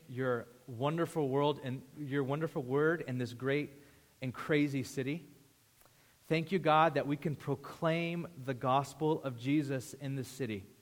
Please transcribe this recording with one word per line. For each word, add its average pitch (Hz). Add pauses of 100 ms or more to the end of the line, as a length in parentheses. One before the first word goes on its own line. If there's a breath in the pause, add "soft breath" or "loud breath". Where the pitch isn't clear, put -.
your 123 (200)
wonderful 147
world 143
and 131 (140)
your 143
wonderful 147
word 151
in 127
this 120
great 135 (480 loud breath)
and 127
crazy 147
city. 139 (1040 soft breath)
Thank 160
you, 190
God, 156
that 135
we 143
can 151
proclaim 170 (180)
the 135
gospel 139
of 123
Jesus 139
in 135
this 127
city. 107 (160)